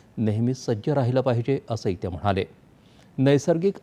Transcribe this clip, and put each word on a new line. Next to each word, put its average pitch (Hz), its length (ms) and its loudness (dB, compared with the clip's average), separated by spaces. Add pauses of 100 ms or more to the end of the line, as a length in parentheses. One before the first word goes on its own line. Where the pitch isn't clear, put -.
(180)
नेहमी 113 360 0
सज्ज 120 360 -4
राहिलं 127 320 2
पाहिजे, 123 380 0 (100)
असंही 104 340 -2
ते 98 40 -4
म्हणाले. 92 380 -2 (720)
नैसर्गिक 160 640 2